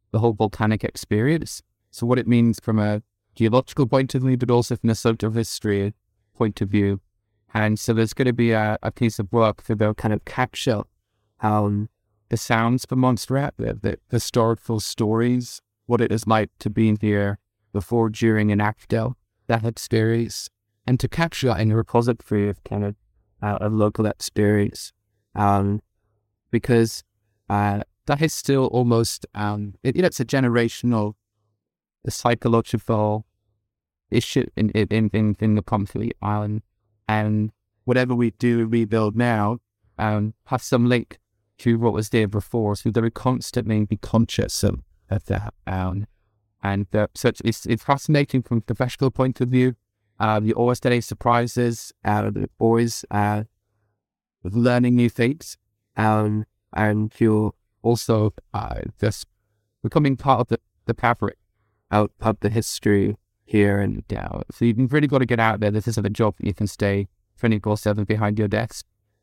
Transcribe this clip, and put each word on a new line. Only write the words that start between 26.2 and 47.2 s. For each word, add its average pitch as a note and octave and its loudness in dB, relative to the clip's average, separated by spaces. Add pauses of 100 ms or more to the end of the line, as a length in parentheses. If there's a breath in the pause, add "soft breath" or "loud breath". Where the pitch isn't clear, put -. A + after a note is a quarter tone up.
because, A2+ 2 (460)
uh, G2+ 0 (240)
that D3 0
is D#3+ 2
still C3+ 0
almost, A#2 0
um, G#2 -6
it, B2+ -2
you F3 2
know, F#3 4
it's - -2
a C3 -2
generational, A#2 0 (920)
a A#2 -4
psychological A2+ 0 (840)
issue - 0 (100)
in, G#2+ 0
in, G#2+ 0
in, A2 0
in, G#2+ 0
in G#2+ 2
the G#2 0
country. A2 -4 (100)
Um, G#2 -4 (440)
and G#2+ 0 (320)
whatever B2+ 2
we A#2+ 2
do A#2 0
rebuild A2 0
now, A#2 0 (400)
um, G#2+ -2 (140)
has B2+ -4
some A#2+ 2
link B2 0 (400)
to A#2 2
what A2+ 2
was A2 -2
there A2 2
before. G#2 -2
So - -4
they A2+ 0
would A2+ 0
constantly A#2 -2
be G#2 -2
conscious - 0
of, G2+ 0 (300)
of F#2+ -4
that. G2+ -4 (140)
Um, F#2 -4 (560)
and, G2+ -2
uh, G#2 0
so - -2